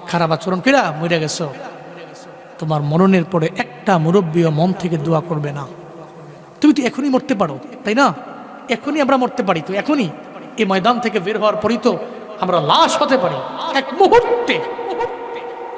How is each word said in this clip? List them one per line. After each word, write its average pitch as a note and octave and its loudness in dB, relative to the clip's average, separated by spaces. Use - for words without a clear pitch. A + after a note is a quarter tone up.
খারাপ E3 0
আচরণ F3+ -2
কইরা B3 2
মইরা E3+ 0
গেছো, D#3 -4
তোমার D#3 0
মরণের F3 4
পরে E3 0
একটা G#3+ 0
মুরব্বিও E3 4
মন D#3+ 2
থেকে F3 -2
দোয়া D#3 0
করবে D3 -4
না। C#3 -8
তুমি D4 8
তো C#4 0
এখনই C4 -2
মরতে B3+ 2
পারো, D#3 -2
তাই G#3 0
না? B3 4
এখনই C#4+ -2
আমরা C4+ 4
মরতে B3 0
পারি F3+ 0
তো, F3+ -8
এখনই G3+ 0
এই A3 2
ময়দান F#3+ 2
থেকে G#3+ -2
বের G3 -4
হওয়ার G#3 2
পরই A3 0
তো G#3+ 2
আমরা F3+ 2
লাশ C4 4
হতে C4 2
পারি, G#3+ -2
এক C4+ -2
মুহূর্তে। A#4+ 4